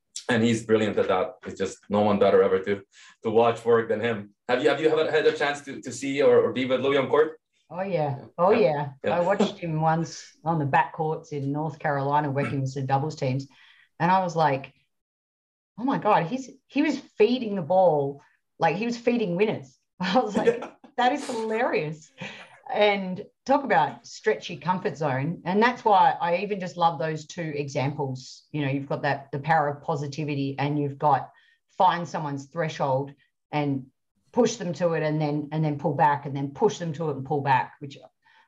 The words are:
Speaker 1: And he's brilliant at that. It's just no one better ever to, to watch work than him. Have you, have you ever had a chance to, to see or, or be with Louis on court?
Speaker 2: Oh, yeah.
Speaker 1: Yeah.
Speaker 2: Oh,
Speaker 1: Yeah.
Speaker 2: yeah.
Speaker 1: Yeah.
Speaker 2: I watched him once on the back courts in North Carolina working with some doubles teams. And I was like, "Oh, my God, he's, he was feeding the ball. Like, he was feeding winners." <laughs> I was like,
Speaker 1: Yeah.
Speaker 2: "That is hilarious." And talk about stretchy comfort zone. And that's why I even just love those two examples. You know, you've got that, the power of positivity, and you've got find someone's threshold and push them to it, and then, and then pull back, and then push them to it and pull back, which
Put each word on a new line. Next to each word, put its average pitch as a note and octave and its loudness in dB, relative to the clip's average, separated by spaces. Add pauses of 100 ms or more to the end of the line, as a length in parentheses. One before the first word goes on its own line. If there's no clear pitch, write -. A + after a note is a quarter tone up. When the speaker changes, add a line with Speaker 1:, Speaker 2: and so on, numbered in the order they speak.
(300)
Speaker 1:
And A2+ 4
he's A2+ 2
brilliant G#2+ 2
at G2 2
that. F#2 0 (120)
It's G2 -12
just F#2+ -6 (120)
no G#2 2
one G#2 2
better G2 6
ever F#2+ 4
to, G2+ -2 (440)
to A2+ -2
watch A#2 4
work A2+ 4
than G#2 0
him. G#2+ -4 (180)
Have B2+ 2
you, D3 6
have D3+ 0
you D#3+ 4
ever D#3 2
had D3+ 2
a D3+ 6
chance C#3+ -2
to, C3+ -12
to B2+ -10
see C#3 -2
or, B2 8
or A2 0
be C3 -2
with B2+ 0
Louis C#3 2
on C3 2
court? - 2 (320)
Speaker 2:
Oh, F3+ -8
yeah. D3+ -2
Speaker 1:
Yeah. A2+ -14 (140)
Speaker 2:
Oh, F3+ 4
Speaker 1:
Yeah. A#3+ 4
Speaker 2:
yeah. D3 2 (160)
Speaker 1:
Yeah. E3+ 0
Speaker 2:
I - 2
watched G3 0
him D#3+ -4
once D#3+ -2 (220)
on E3 0
the D3 0
back D#3+ 0
courts D#3 -6
in C#3 -4
North D#3 -4
Carolina C#3+ 0
working C3+ -2
with C3+ -4
some C3+ -6
doubles C#3 -2
teams. C3+ -4 (540)
And E3+ 2
I F#3+ 4
was E3+ -4
like, C#3 0 (1080)
"Oh, A3+ -8
my A#3+ 0
God, E3 4
he's, B3+ -6 (160)
he C#4+ 0
was D#4 0 (200)
feeding A3 2
the F3+ -4
ball. D3+ 2 (360)
Like, E3 2
he A3+ -4
was A#3 -4
feeding A3 0
winners." G3+ -2 (120)
<laughs> - -20
I F#3 2
was G#3 -4
like, A3+ 2
Speaker 1:
Yeah. - -12 (260)
Speaker 2:
"That B3 2
is D4 -6
hilarious." A3 -4 (600)
And G3 0 (200)
talk C#4 2
about E3 0
stretchy G#3 -4
comfort E3 -4
zone. D3 -2
And G3 2
that's B3 0
why F3+ 6
I E3+ 0
even G3 -4
just F3+ -8
love E3 2
those D#3+ -4
two D#3+ -8
examples. C#3 -6
You D3+ -4
know, C3+ -2
you've C#3 -4
got D3 -4
that, C#3+ -4
the D3 -6
power D3 2
of C#3 -6
positivity, C#3+ -6
and D3 -2
you've C#3 -4
got C#3+ 0 (480)
find F3 2
someone's C#3+ -6
threshold C#3+ -2 (400)
and D3 -2 (480)
push - 2
them F3 -6
to E3+ 0
it, D#3 0
and D3+ 0
then, D3 -2
and D#3 -2
then D3 -2
pull D3+ -2
back, C#3+ 2
and C#3 -6
then C#3 -4
push - 0
them E3 -6
to D#3+ -4
it C3+ -4
and C3 -10
pull D3 -2
back, C3 0
which C#3+ -14 (500)